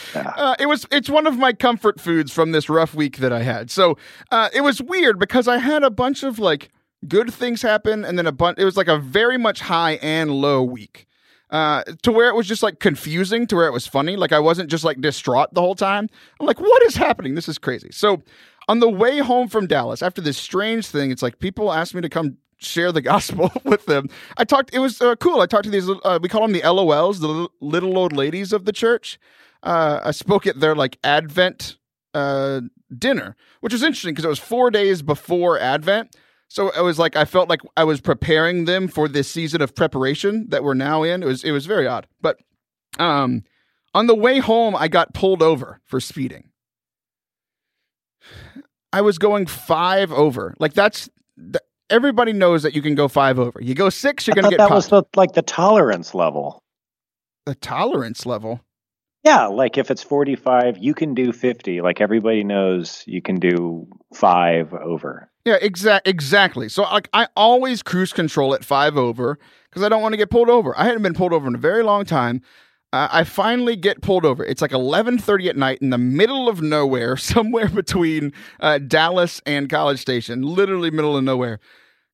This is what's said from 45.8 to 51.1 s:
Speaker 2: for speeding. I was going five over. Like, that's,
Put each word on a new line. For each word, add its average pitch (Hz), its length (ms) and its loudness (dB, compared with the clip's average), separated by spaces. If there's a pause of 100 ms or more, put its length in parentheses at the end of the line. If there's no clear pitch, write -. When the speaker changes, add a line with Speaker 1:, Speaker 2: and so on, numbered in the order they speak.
Speaker 2:
for 131 160 -4
speeding. - 480 -10 (2500)
I 190 100 0
was 208 160 2
going 202 300 0
five 175 640 -2
over. 127 480 0
Like, 151 140 -2
that's, - 360 0 (280)